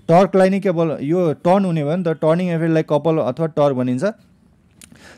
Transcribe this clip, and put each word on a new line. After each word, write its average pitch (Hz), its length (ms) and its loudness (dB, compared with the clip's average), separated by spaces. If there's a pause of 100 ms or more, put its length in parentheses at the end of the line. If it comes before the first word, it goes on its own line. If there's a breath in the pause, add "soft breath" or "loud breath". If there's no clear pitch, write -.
टर्कलाई 190 420 4
नै 196 100 -2
केवल 165 420 -2
यो 160 320 0
टर्न 190 320 0
हुने 165 180 -2
भयो 147 120 -2
नि 190 80 -4
त, 170 40 -2
टर्निङ 165 480 0
इफेक्टलाई 160 280 0
कपल 156 340 -2
अथवा 127 280 -2
टर्क 143 300 0
भनिन्छ। 127 280 -4 (1160 loud breath)